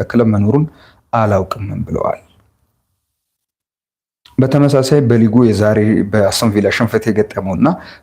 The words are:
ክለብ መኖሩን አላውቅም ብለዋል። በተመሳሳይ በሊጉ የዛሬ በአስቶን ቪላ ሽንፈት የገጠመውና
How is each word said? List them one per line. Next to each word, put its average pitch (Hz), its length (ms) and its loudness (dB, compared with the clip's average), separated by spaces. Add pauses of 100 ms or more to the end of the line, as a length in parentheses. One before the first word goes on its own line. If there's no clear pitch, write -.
ክለብ 117 240 0
መኖሩን 107 360 2 (500)
አላውቅም 104 540 -2 (140)
ብለዋል። - 380 -6 (2250)
በተመሳሳይ 143 640 2
በሊጉ 113 400 2
የዛሬ 107 380 2 (240)
በአስቶን 104 480 0
ቪላ 101 180 0
ሽንፈት 113 360 -2
የገጠመውና 104 600 -2 (360)